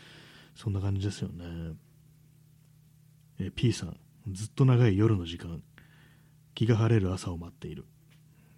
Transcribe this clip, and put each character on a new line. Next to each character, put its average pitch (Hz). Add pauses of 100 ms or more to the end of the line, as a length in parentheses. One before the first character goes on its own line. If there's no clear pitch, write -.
(540)
そ -
ん -
な 95
感 98
じ 98
で 98
す -
よ 92
ね。 85 (1600)
え 95
ー、 -
P 113
さ -
ん、 80 (360)
「ず 98
っ -
と 139
長 123
い 95
夜 110
の 87
時 82
間、 82 (920)
気 113
が 117
晴 113
れ 110
る 92
朝 90
を 85
待 85
っ -
て -
い -
る。」 - (720)